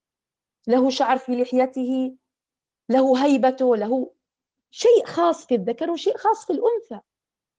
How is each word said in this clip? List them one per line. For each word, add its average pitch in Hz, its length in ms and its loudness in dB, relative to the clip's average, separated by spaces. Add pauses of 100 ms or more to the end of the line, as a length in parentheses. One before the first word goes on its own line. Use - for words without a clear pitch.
(680)
له 254 220 2
شعر 254 280 0
في 247 240 -6
لحيته، 262 760 -2 (720)
له 262 360 2
هيبته، 262 500 2
له 233 360 -4 (600)
شيء - 340 4
خاص 339 400 -2
في 247 100 0
الذكر 233 360 -4
وشيء 339 260 -4
خاص - 280 -2
في 359 80 -4
الأنثى. 403 520 -4 (540)